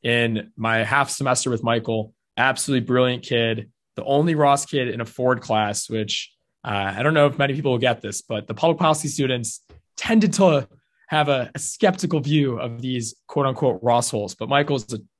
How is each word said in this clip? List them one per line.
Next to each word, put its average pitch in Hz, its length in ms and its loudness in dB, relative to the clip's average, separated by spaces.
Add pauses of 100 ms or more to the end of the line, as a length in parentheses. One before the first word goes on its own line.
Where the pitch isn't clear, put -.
in 117 540 0
my 113 280 0
half 135 260 0
semester 127 400 -2
with 113 120 -4
Michael, 113 520 -2 (220)
absolutely 127 500 0
brilliant 127 380 2
kid, 113 460 -2 (240)
the - 100 -10
only 151 300 2
Ross 143 300 4
kid 131 240 -2
in 117 120 -6
a 117 40 -4
Ford 127 360 0
class, 107 500 -2
which, 107 420 -4 (320)
uh, 98 320 -4
I 117 60 -4
don't 156 120 2
know 147 120 6
if 143 120 -2
many 139 160 0
people 139 180 -2
will 120 60 0
get 117 220 2
this, 104 220 -10
but 107 240 -6
the 117 80 -8
public 165 240 2
policy 156 300 2
students 127 520 -4 (360)
tended 220 380 2
to 156 340 4 (400)
have 151 200 2
a, 131 260 0
a 147 40 -10
skeptical 185 640 0
view 139 400 0
of 117 200 -8
these 123 360 -6 (100)
quote 139 200 0
unquote 127 360 0
Ross 120 260 2
holes. 104 260 -4
But 113 140 -10
Michael's 139 460 0
a 107 40 -8 (220)